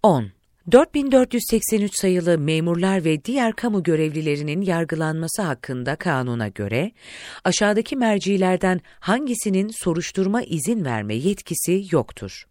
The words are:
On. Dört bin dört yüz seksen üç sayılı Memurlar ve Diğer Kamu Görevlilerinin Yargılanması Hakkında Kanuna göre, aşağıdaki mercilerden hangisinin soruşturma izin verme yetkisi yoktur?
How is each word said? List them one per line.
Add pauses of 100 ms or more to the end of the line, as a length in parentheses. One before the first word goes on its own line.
On. (400)
Dört
bin
dört
yüz
seksen
üç
sayılı
Memurlar
ve
Diğer
Kamu
Görevlilerinin
Yargılanması
Hakkında
Kanuna
göre, (520)
aşağıdaki
mercilerden (200)
hangisinin (160)
soruşturma
izin
verme
yetkisi
yoktur?